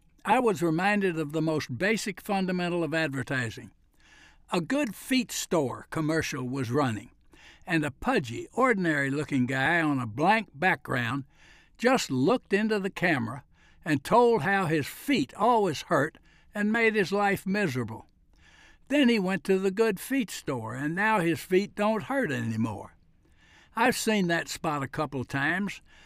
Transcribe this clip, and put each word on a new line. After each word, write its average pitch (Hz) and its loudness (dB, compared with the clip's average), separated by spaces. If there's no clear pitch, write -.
I 220 4
was 202 0
reminded 180 2
of 151 -4
the 160 -2
most 151 -2
basic 202 -2
fundamental 180 -2
of 147 -2
advertising. 135 -4
A 190 0
good 233 -2
feet 262 -2
store 123 -2
commercial 156 -2
was 127 -4
running, 123 0
and 160 0
a 147 -4
pudgy, 127 -4
ordinary-looking 151 2
guy 135 2
on 151 2
a 123 -4
blank 170 0
background 135 -2
just 240 2
looked 143 0
into 151 2
the 95 -4
camera 131 -2
and 151 0
told 233 4
how 190 0
his 151 0
feet - -2
always 208 2
hurt 156 0
and 208 -2
made 220 2
his 185 0
life 202 0
miserable. 127 -2
Then 277 4
he 233 4
went 185 -2
to 190 4
the 196 0
good 214 0
feet 254 -2
store, 120 -6
and 147 -4
now 214 2
his 165 0
feet 190 0
don't 214 0
hurt 262 -2
anymore. 113 -4
I've 240 2
seen 208 2
that 165 0
spot 147 -4
a 131 -4
couple 143 -4
times, 165 -2